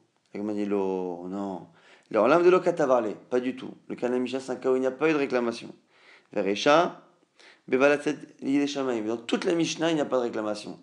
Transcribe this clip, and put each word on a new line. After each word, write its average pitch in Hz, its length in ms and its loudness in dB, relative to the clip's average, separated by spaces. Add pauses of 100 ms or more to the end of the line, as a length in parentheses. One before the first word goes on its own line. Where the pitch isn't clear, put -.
(340)
Et 101 60 -8
on 107 120 -4
dit, 104 120 -4
lo, 95 640 -2
non. 98 380 -8 (440)
Alors, 113 180 4
l'âme 170 140 6
de 175 80 8
lo 180 100 6
Katavarle, 131 540 2 (160)
pas 123 100 0
du 127 160 -4
tout. 104 140 -12 (180)
Le 104 80 -10
cas 123 120 -2
de 123 60 0
la 123 40 0
Mishnah, 127 220 -4
c'est 135 120 -8
un 123 40 -6
cas 131 140 0
où 131 60 4
il 131 40 0
n'y 131 60 0
a 131 40 0
pas 143 180 0
eu 160 40 4
de 151 60 2
réclamation. 120 560 -2 (580)
Verecha, 104 680 2 (640)
Bevalatset, 143 480 2 (240)
Yidei 143 260 2
Shamaim. 135 360 -2
Dans 110 160 -2
toute - 260 -4
la 180 100 0
Mishnah, 165 360 0
il 160 40 0
n'y 151 60 0
a 135 60 0
pas 123 100 0
de 123 60 2
réclamation. 107 600 -6